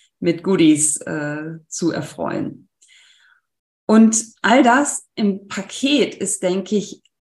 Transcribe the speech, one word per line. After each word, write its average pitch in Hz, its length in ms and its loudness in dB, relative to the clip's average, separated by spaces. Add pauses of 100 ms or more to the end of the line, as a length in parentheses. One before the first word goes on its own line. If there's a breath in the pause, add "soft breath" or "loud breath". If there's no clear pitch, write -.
(200 loud breath)
mit 170 240 -2
Goodies, 160 540 2
äh, 156 560 -8 (120)
zu - 240 -4
erfreuen? - 800 -8 (1160 soft breath)
Und 220 400 4 (160)
all 233 200 4
das 262 540 2
im 202 320 -2
Paket 254 680 -2
ist, - 300 -6
denke 190 320 -2
ich, - 240 -6 (380)